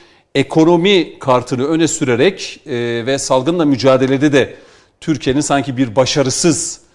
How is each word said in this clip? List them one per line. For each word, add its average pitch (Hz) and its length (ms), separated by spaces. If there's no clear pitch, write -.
ekonomi 165 840
kartını 123 480
öne 160 220
sürerek, 143 800
e, 120 400
ve 139 120
salgınla 139 460
mücadelede 131 680
de 131 220
Türkiye'nin 139 400
sanki 143 360
bir 123 200
başarısız, 135 840